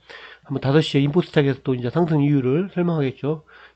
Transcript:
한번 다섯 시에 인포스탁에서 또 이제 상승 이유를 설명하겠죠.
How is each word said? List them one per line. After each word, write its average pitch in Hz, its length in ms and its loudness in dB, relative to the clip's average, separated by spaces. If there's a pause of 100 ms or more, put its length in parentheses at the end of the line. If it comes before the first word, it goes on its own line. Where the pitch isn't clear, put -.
(440)
한번 135 160 -6
다섯 139 200 2
시에 147 200 0
인포스탁에서 143 640 0
또 131 120 0
이제 123 160 -4
상승 160 320 0
이유를 143 500 0
설명하겠죠. 156 720 -2 (320)